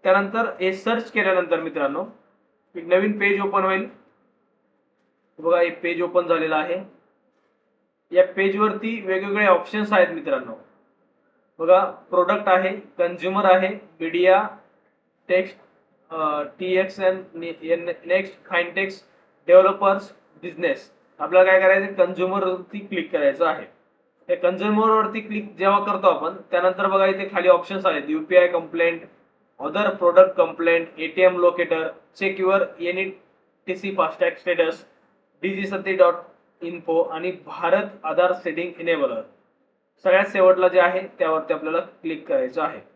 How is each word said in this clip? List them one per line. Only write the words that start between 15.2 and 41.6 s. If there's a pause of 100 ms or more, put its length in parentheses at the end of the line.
टेक्स्ट, (520)
अ,
टी
एक्स
एन, (120)
ने-,
एन-, (140)
नेक्स्ट,
फाइनटेक्स, (440)
डेव्हलपर्स, (300)
बिझनेस. (260)
आपल्याला
काय
करायचं,
कन्झ्युमर
वरती
क्लिक
करायचं
आहे. (640)
हे
कन्झ्युमर
वरती
क्लिक
जेव्हा
करतो
आपण, (160)
त्यानंतर
बघा,
इथे
खाली
ऑप्शन्स
आहेत,
यूपीआय
कंप्लेंट, (580)
other
product
complaint, (140)
एटीएम
locator, (400)
check
your (160)
एनईटीसी
फास्टॅग
स्टेटस, (580)
डीजी
सत्ती
डॉट (480)
इन्फो
आणि
भारत (200)
आधार
सेटिंग
इनेबलर. (800)
सगळ्यात
शेवटला
जे
आहे, (180)
त्यावरती
आपल्याला